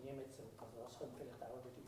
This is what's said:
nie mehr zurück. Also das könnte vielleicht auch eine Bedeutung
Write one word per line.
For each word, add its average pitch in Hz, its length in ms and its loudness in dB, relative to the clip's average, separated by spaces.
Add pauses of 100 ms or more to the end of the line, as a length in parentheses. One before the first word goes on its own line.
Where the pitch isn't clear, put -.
nie 135 140 2
mehr 131 180 2
zurück. - 240 -4
Also 120 240 -4
das - 160 -2
könnte - 240 4
vielleicht 127 220 0
auch 120 100 2
eine - 160 2
Bedeutung - 180 -4